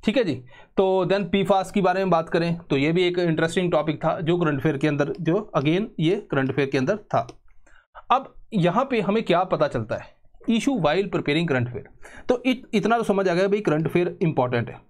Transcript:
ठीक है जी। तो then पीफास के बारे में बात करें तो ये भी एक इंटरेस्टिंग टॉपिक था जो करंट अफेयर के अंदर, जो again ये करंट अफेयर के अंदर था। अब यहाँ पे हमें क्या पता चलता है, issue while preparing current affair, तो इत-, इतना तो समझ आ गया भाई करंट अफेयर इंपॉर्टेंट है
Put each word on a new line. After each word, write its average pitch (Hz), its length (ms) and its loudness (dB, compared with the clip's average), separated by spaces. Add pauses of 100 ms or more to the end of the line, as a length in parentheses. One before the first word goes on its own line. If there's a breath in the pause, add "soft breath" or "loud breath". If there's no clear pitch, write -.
ठीक 220 140 0
है 254 60 2
जी। 165 100 -2 (440 loud breath)
तो 190 280 2
then 196 260 0
पीफास 190 400 2
के 208 100 2
बारे 185 180 2
में 190 100 0
बात 165 200 2
करें 170 300 0
तो - 180 -2
ये 143 140 2
भी 180 120 2
एक 175 160 0
इंटरेस्टिंग 175 520 0
टॉपिक 156 320 0
था 165 180 0
जो 170 160 0
करंट 151 220 0
अफेयर 156 180 0
के 147 100 0
अंदर, 143 320 0
जो 175 380 -2
again 160 280 0 (140)
ये 160 160 2 (160)
करंट 135 200 0
अफेयर 139 180 0
के 139 80 -2
अंदर 147 200 0
था। - 280 -4 (880 loud breath)
अब 254 220 0 (200)
यहाँ 185 380 2
पे 233 100 0
हमें 202 220 0
क्या 175 200 2
पता 160 240 0
चलता 117 280 -4
है, - 120 -12 (420)
issue 226 280 2
while 180 320 0
preparing 170 380 0
current 127 200 0
affair, - 180 -10 (440 loud breath)
तो - 160 2
इत-, 254 300 -2
इतना 214 220 2
तो 226 60 0
समझ 196 240 2
आ 175 60 2
गया 190 140 2
भाई 202 140 0
करंट 156 260 0
अफेयर 175 340 0
इंपॉर्टेंट 123 480 0
है - 100 -16 (100)